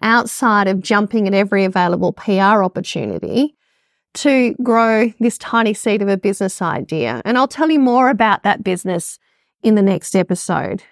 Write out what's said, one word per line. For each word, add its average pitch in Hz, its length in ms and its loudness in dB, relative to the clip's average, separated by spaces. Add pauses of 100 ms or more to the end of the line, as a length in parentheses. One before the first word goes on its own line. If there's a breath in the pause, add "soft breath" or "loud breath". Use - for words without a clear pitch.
outside 226 640 2
of 190 140 0
jumping 208 460 0
at 196 60 0
every 196 320 2
available 180 480 0
P 196 260 -2
R 202 240 4
opportunity 170 920 -4 (580)
to 262 480 2
grow 226 580 2
this 226 200 0
tiny 220 340 0
seed 208 300 -2
of 196 60 0
a 196 60 2
business 190 460 -4
idea. 147 640 -4
And 247 140 0
I'll 269 80 2
tell 311 240 -2
you 302 80 2
more 254 280 4
about 214 360 2
that 208 200 0
business 180 540 -4 (460)
in 220 100 4
the 208 80 4
next 190 340 0
episode. 180 760 -2